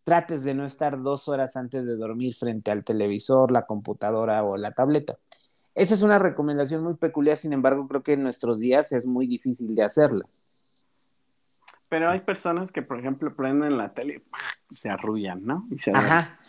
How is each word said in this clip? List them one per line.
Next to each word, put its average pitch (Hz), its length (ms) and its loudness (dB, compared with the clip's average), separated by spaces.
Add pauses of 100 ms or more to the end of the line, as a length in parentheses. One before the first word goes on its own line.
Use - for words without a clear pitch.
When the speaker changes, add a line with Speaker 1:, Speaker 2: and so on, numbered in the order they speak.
Speaker 1:
trates 165 400 2
de 135 100 -2
no 139 120 -4
estar 139 360 -4
dos 139 280 -4
horas 135 260 -2
antes 127 300 -6
de 120 100 -4
dormir 113 400 -4
frente 113 360 -4
al 104 120 -2
televisor, 110 680 2
la 123 160 4
computadora 110 800 -2
o 98 140 -2
la 104 160 -6
tableta. 147 440 0 (560)
Esa 196 200 4
es 190 80 4
una 208 180 6
recomendación 147 640 0
muy 170 120 -4
peculiar, 147 420 2
sin 151 160 -4
embargo, 135 340 2
creo 135 160 -4
que 147 100 2
en 139 100 0
nuestros 120 360 -2
días 127 320 2
es 123 140 -2
muy 127 220 0
difícil 120 460 -4
de 110 100 2
hacerla. 127 420 2 (1600)
Speaker 2:
Pero 165 220 2
hay 185 120 0
personas 185 500 -4
que, - 100 -6
por 120 180 -8
ejemplo, 135 360 -4
prenden 143 420 0
la 104 160 -6
tele 143 220 -8
y - 140 -20
¡pah! - 80 -14 (340)
Se 117 180 -10
arrullan, 101 560 -4
¿no? 175 260 -4
Y 135 80 -8
se - 120 0
Speaker 1:
Ajá. 135 100 6
Speaker 2:
duermen. 156 260 4 (220)